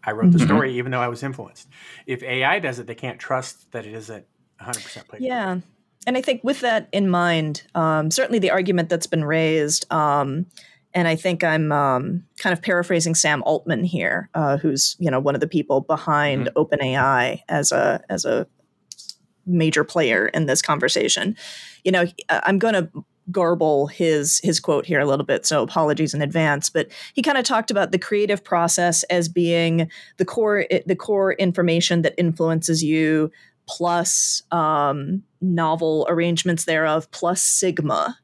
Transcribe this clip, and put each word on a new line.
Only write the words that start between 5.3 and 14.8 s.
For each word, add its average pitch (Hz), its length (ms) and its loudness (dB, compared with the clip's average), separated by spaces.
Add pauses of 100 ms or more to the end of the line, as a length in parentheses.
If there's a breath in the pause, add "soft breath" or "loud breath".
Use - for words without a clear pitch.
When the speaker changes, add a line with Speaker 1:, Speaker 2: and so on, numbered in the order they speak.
Speaker 2:
And 247 100 -2
I 262 40 -2
think 254 220 -2
with 277 180 -2
that 220 300 0
in 190 200 0
mind, 165 500 0 (140)
um, 156 340 0
certainly 240 300 0
the 185 100 2
argument 180 400 0
that's 165 160 -2
been 160 180 -2
raised, 156 680 0
um, 147 540 0 (480 loud breath)
and 175 120 2
I 160 80 2
think 175 280 -2
I'm, 156 280 2
um, 143 520 0 (160)
kind 185 140 0
of 170 100 -4
paraphrasing 175 500 0
Sam 147 300 0
Altman 156 400 0
here, 160 500 -2
uh, 143 240 0
who's, 139 400 0